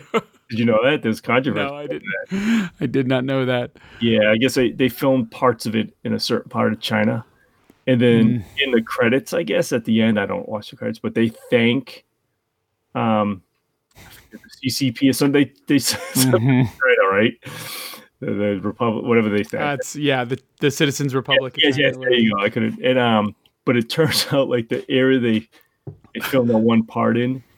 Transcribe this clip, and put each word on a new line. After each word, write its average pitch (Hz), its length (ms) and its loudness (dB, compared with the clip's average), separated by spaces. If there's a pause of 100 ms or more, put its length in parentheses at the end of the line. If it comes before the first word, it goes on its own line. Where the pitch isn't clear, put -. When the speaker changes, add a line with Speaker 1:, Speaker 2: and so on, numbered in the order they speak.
Speaker 1:
<laughs> - 60 -20 (360)
Speaker 2:
Did 113 120 -6
you 120 40 2
know 113 180 2
that? 147 200 0
There's 110 180 -2
controversy 135 500 -2
Speaker 1:
No, 143 60 -12
I 147 60 -12
Speaker 2:
over 147 100 -10
Speaker 1:
didn't. 151 160 -12 (220)
Speaker 2:
that. 202 400 -2 (100)
Speaker 1:
I 156 60 -4
did 127 200 -2
not 127 200 0
know 135 180 -2
that. 123 280 -2 (280)
Speaker 2:
Yeah, 110 300 4
I 110 80 4
guess 123 160 2
they, 127 160 2
they 131 180 2
filmed 131 420 0
parts - 360 0
of 110 100 -2
it 107 180 -4 (100)
in 113 100 -4
a 107 60 -2
certain - 280 -4
part 113 240 -2
of 107 80 -8
China. 110 420 -2 (640)
And 127 140 2
then 117 260 6
Speaker 1:
Mm. 117 180 0 (200)
Speaker 2:
in 131 60 -2
the 117 100 4
credits, 120 540 0
I - 80 0
guess, - 300 -2
at 120 120 -2
the 113 160 2
end, 110 180 2
I 101 60 0
don't 95 240 -6
watch 107 220 -10
the - 60 -18
credits, 113 240 -8
but 113 140 -8
they 113 140 2 (220)
thank, 120 560 0 (880)
um, 107 480 0 (540)
I - 40 -20
forget - 420 -20
the - 80 -20
C - 200 -10
C 131 220 -2
P 135 180 2
or - 20 4
something. 139 200 0 (120)
They, - 80 -6 (140)
they 143 120 2
<laughs> - 20 0
said - 200 -4 (140)
something 127 260 2
Speaker 1:
Mm-hmm. 123 220 4
Speaker 2:
China, 113 500 2
right? 107 220 2 (840)
The, - 120 -10
the 101 300 -2
Republic, 110 420 -4
whatever 117 240 2
they 101 160 0
thank. - 60 -16 (100)
Speaker 1:
That's, 147 360 -6
yeah, 139 280 0
the, 120 140 -6 (220)
the 143 100 2
Citizens 135 440 0
Republic 135 400 -2
of - 80 -4
Speaker 2:
Yes, 143 140 2
yes, 139 180 2
Speaker 1:
China, 127 100 -14
Speaker 2:
yes, 127 60 -2
there 123 80 4
you 110 160 2
go. 101 80 -2
I 104 80 2
couldn't, 110 320 -4
and, 127 160 2
um, 110 360 2 (300)
but 123 120 2
it 117 140 -2
turns - 380 0
<laughs> - 40 -10
out, 139 160 2
like, 120 200 -2
the 131 220 -6
area 131 280 4
they, 113 300 0 (680)
they 117 60 -12
filmed 123 300 0
that 113 80 2
one 113 260 4
part 113 340 0
in 123 240 -2 (160)